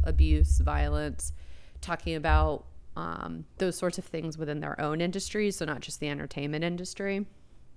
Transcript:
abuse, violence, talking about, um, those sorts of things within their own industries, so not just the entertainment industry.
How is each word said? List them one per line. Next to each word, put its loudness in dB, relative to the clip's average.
abuse, 6
violence, 0
talking -4
about, 4
um, -6
those 0
sorts -2
of -8
things -6
within -4
their -4
own 0
industries, 0
so -4
not -4
just -10
the -4
entertainment -4
industry. -4